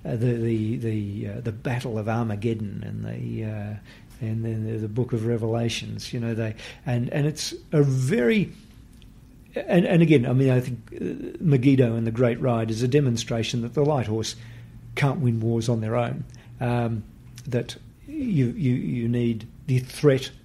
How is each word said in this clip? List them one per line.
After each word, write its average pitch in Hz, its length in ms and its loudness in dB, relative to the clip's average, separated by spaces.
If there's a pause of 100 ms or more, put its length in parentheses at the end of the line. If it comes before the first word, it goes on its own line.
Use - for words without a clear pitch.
the, 131 120 -4
the, 117 600 0
the, 107 520 -4
uh, 107 140 -8
the 117 100 -4
Battle 120 460 -4
of 104 100 -2
Armageddon 110 760 -2
and 107 200 -8
the, 113 400 -6
uh, 107 300 -6 (480)
and 113 200 -4
then 110 220 -4
the, 110 140 -4
the 110 100 -4
Book 120 240 -2
of 113 140 -2
Revelations. 113 880 -2
You 120 60 -4
know, 117 140 -2
they, 110 220 -4 (300)
and, 120 240 0
and 147 160 0
it's - 260 -4 (200)
a 147 100 6
very, 170 720 2 (1000)
and, 196 320 4
and 170 160 6
again, 147 240 6
I 131 80 2
mean, 135 160 6
I 127 100 6
think, 120 180 -6 (160)
uh, - 460 -8
Megiddo 135 540 6
and 117 120 0
the 113 40 0
Great 117 300 2
Ride 113 300 2
is 113 120 -2
a 127 60 2
demonstration 120 760 0
that 120 120 -6
the 147 100 2
light 139 220 2
horse 110 300 -2 (600)
can't 139 240 2
win 117 200 2
wars 113 280 0
on 113 120 2
their 110 160 -2
own. 123 280 -2 (360)
Um, 120 440 0 (420)
that 120 300 -4 (300)
you, 240 420 0
you, 131 260 0
you 120 340 -2
need 120 380 0 (200)
the 127 120 2
threat 131 520 2 (140)